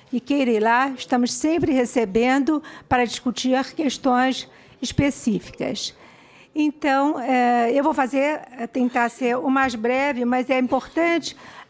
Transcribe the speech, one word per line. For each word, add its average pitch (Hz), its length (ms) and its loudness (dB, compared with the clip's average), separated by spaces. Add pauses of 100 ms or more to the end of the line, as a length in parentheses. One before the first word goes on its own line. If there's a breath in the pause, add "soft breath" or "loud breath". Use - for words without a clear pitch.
(120 loud breath)
e 240 80 -2
queira 277 300 0
ir 214 100 2
lá, 240 300 2
estamos 247 420 0
sempre 311 400 0
recebendo 254 920 2 (260 loud breath)
para 247 160 4
discutir 254 580 -2 (120)
questões 262 760 0 (320 loud breath)
específicas. - 1120 -4 (600 loud breath)
Então, 294 640 0
eh, 240 520 2
eu 277 120 2
vou 311 100 2
fazer, 277 460 0 (180)
eh, 233 80 -8
tentar 247 440 0
ser 240 260 -2
o 285 120 -4
mais 269 260 0
breve, 247 500 -2
mas 254 260 0
é 262 80 2
importante 320 800 -2 (340 loud breath)